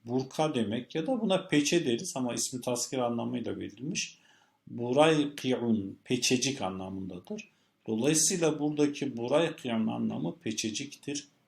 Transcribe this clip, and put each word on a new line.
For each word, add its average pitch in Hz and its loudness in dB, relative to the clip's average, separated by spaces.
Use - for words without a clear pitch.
burka 135 0
demek 113 -2
ya 160 -2
da 262 0
buna 190 2
peçe 151 4
deriz 117 -2
ama 123 -2
ismi 123 -4
taskir 123 -2
anlamıyla 120 -2
verilmiş. 135 -6
Buraykiun, 120 2
peçecik 123 0
anlamındadır. 95 -8
Dolayısıyla 156 2
buradaki 147 0
buraykiun 117 2
anlamı 117 -2
peçeciktir 113 -6